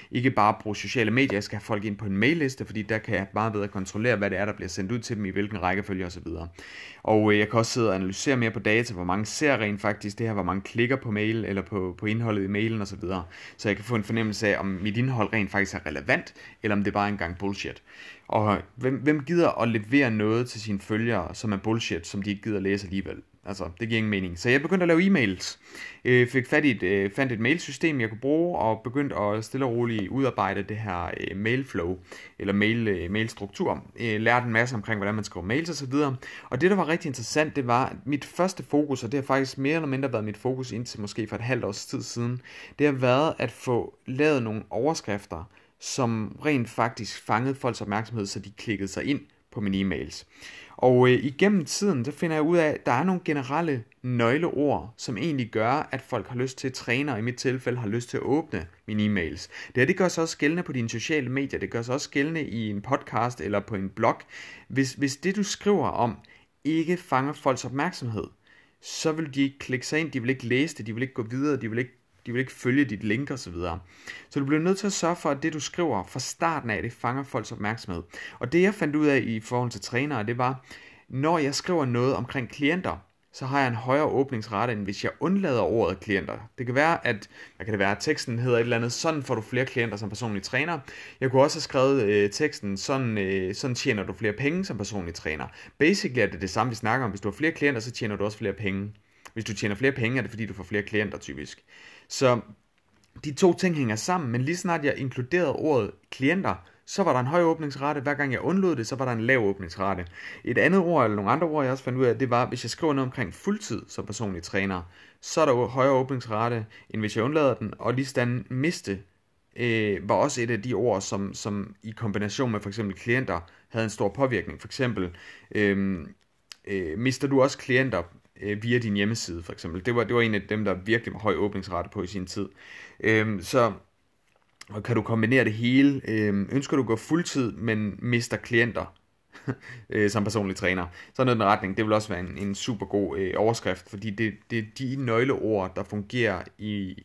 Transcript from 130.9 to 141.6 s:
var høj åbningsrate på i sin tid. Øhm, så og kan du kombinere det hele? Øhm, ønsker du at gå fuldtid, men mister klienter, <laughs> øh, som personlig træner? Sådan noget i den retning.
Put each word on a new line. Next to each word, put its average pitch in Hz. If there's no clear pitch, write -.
var 85
høj 101
åbningsrate 92
på 98
i 92
sin 95
tid. 98
Øhm, 110
så 113
og 107
kan 120
du 110
kombinere 113
det 110
hele? 131
Øhm, 104
ønsker 139
du 131
at 104
gå 113
fuldtid, 143
men 107
mister 117
klienter, 113
<laughs> -
øh, 104
som 104
personlig 101
træner? 90
Sådan 131
noget 120
i -
den 101
retning. 98